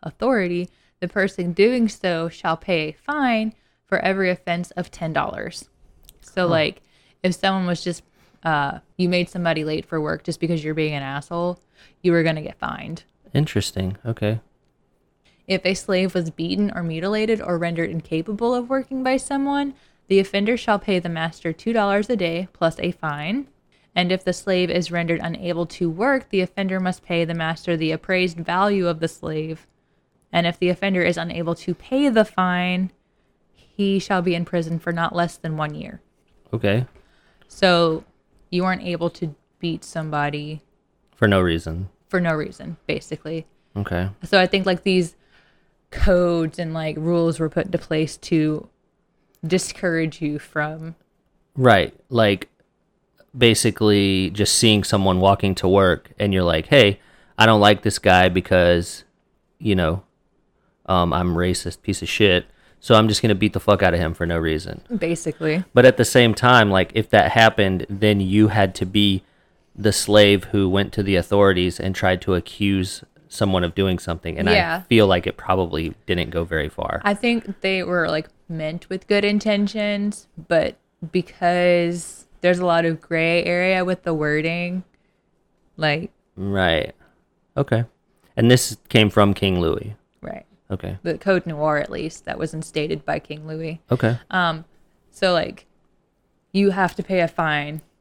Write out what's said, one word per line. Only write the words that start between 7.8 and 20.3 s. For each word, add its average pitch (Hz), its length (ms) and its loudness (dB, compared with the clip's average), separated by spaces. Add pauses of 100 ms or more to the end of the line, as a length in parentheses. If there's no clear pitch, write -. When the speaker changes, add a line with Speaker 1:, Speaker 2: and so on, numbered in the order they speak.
Speaker 1:
just, 175 200 -6 (400)
uh, 143 380 -2 (160)
you 180 120 0
made 180 220 0
somebody 165 340 -2
late 156 220 -4
for 160 140 -4
work 156 220 -4
just - 180 -8
because 165 220 -2
you're 156 120 -6
being 156 200 -2
an 143 80 -6
asshole, 170 580 -6 (420)
you 180 100 2
were 170 100 4
gonna 156 200 -2
get - 160 -14
fined. - 460 -10 (280)
Speaker 2:
Interesting. 104 720 -2
Okay. 110 360 -2 (1080)
Speaker 1:
If 185 180 -2
a 190 100 0
slave 185 400 -2
was 170 160 -2
beaten 185 440 -2
or 175 80 -6
mutilated 208 580 -2
or 175 180 -4
rendered 165 320 -4
incapable 202 640 -4
of 247 140 -4
working 262 340 -4
by 262 140 0
someone, 277 580 -4 (340)
the 196 100 4
offender 202 400 0